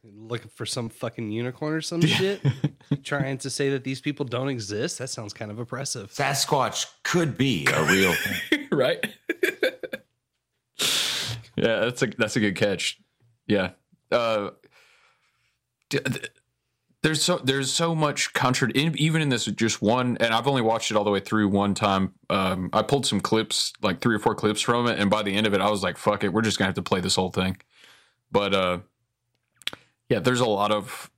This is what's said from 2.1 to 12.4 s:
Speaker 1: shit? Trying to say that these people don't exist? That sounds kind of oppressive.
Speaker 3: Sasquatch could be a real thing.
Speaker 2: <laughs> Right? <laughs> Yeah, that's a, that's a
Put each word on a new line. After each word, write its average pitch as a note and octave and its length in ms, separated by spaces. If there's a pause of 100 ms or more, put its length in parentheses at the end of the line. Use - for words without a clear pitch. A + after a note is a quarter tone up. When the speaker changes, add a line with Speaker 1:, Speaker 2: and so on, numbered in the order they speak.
Speaker 1:
shit? F#3+ 240 (640)
Trying C3+ 340
to C3+ 120
say C#3 200
that C3+ 140
these C3 160
people C#3+ 240
don't B2+ 240
exist? A2+ 500
That C3+ 100
sounds G#2 240
kind G#2+ 180
of G#2 80
oppressive. B2 540
Speaker 3:
Sasquatch C#3 760 (160)
could E3 340
be A2+ 300
a D2 180
real F#2+ 280
thing. - 560
Speaker 2:
<laughs> - 40
Right? C#3 320 (240)
<laughs> - 1500 (760)
Yeah, A2+ 240
that's A#2+ 220
a, C3 40
that's G#2+ 300
a - 40